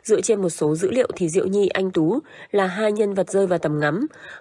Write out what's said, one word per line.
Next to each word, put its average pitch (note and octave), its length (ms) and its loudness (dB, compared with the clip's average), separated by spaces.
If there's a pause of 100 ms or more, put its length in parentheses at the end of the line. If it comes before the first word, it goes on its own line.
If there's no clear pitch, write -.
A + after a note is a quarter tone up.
Dựa - 180 2
trên G3+ 220 0
một F3 60 0
số D#3 260 0
dữ F3+ 160 0
liệu B3 260 2
thì E3+ 120 -2
Diệu E3 180 0
Nhi, G3 220 2
anh F#3+ 220 0
Tú F3+ 280 2 (320)
là G3 160 2
hai G#3 260 -2
nhân G#3 220 0
vật F#3 160 -2
rơi G3 160 2
vào F3+ 120 0
tầm D3+ 200 -2
ngắm. D3+ 280 0 (340)